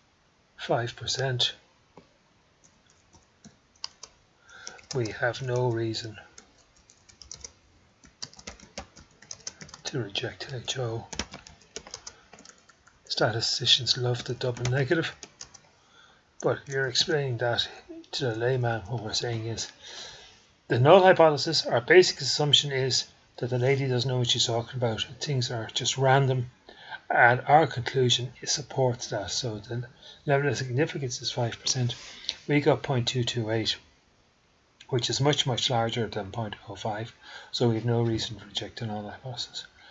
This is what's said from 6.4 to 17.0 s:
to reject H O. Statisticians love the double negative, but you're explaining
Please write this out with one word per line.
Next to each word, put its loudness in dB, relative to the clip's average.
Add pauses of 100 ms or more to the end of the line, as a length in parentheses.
to -6
reject -8
H -8
O. -6 (2000)
Statisticians 0
love -2
the -6
double -2
negative, 0 (1300)
but 0
you're -2
explaining 0